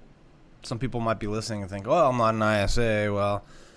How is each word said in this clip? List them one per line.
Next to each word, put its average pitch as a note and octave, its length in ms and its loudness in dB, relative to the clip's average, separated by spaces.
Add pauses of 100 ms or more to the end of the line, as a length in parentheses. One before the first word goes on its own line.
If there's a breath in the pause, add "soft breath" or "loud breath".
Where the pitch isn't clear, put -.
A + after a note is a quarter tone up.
(640)
some A#2 160 -8
people B2 180 -4
might A2+ 220 -2
be G#2+ 80 -6
listening G#2+ 340 -6
and F#2 80 -10
think, G2 160 -10
"Well, D3+ 220 4
I'm B2+ 80 0
not A2+ 180 2
an A2 80 0
I G#2+ 160 4
S G2 180 2
A." G#2+ 340 2
Well, G2+ 340 -2 (320 loud breath)